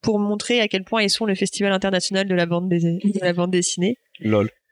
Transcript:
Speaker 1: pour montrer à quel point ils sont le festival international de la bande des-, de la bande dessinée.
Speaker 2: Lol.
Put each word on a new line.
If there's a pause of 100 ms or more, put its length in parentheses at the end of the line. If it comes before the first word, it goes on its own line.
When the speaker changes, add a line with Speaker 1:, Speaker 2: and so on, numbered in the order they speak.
Speaker 1:
pour
montrer
à
quel
point
ils
sont
le
festival
international
de
la
bande
des-,
de
la
bande
dessinée. (240)
Speaker 2:
Lol. (220)